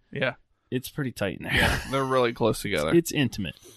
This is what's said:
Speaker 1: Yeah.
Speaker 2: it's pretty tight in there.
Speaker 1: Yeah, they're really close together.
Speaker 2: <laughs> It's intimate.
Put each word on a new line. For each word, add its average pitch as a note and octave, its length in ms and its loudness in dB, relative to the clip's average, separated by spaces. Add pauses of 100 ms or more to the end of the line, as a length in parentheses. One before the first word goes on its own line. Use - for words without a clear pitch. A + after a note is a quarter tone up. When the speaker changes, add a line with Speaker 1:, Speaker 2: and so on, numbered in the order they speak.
(120)
Speaker 1:
Yeah. C3 220 -2 (360)
Speaker 2:
it's B2+ 200 -4
pretty C3+ 220 -6
tight G2+ 260 -4
in - 60 -14
there. - 120 -2
Speaker 1:
Yeah, - 240 2 (120)
they're C3+ 140 0
really B2+ 280 2
close - 280 2
together. E2 300 0
Speaker 2:
<laughs> D#3+ 40 4
It's E3+ 160 2
intimate. A2+ 440 -2 (220)